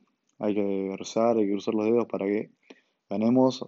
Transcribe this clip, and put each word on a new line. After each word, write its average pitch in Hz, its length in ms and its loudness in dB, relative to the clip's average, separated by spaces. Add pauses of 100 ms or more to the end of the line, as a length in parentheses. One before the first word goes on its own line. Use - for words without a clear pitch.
(400)
Hay 104 160 -2
que 98 420 -2
rezar, 113 400 0
hay 104 80 2
que 98 60 -2
cruzar 101 240 -4
los 107 100 0
dedos 113 220 2
para 98 180 -4
que 101 240 -2 (600)
ganemos. 127 580 2